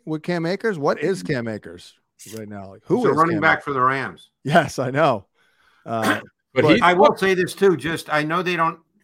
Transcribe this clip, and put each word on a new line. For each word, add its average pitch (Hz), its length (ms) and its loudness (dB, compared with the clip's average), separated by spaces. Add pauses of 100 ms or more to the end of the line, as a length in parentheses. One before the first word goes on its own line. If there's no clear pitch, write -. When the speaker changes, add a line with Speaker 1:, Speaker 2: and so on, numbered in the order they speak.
Speaker 1:
with 160 160 -6
Cam 170 240 -4
Akers? 196 320 -4
What 147 200 -2
is 185 240 -4
Cam 131 240 -4
Akers 98 480 -12 (420)
right 107 120 -12
now? 98 220 -16
Like, 95 160 -20
who 175 100 0
Speaker 2:
He's 247 100 0
a 139 40 4
Speaker 1:
is 139 80 0
Speaker 2:
running 165 160 2
Speaker 1:
Cam 151 80 -2
Speaker 2:
back 156 160 4
Speaker 1:
Akers? - 60 -16
Speaker 2:
for 147 100 -6
the 127 80 0
Rams. 127 480 -2 (140)
Speaker 1:
Yes, 151 340 2
I 127 120 -4
know. 135 360 0 (580)
Uh, 110 420 -2
Speaker 3:
<clears throat> - 40 -20 (240)
But 131 80 2
Speaker 1:
but 196 140 6
Speaker 3:
he 240 40 0
Speaker 2:
I 180 140 4
will 196 240 6
say 190 160 0
this, 180 200 -2
too. 190 220 4
Just, 151 340 -8
I 151 120 0
know 160 200 -2
they 175 140 -2
don't, 165 240 -2 (240)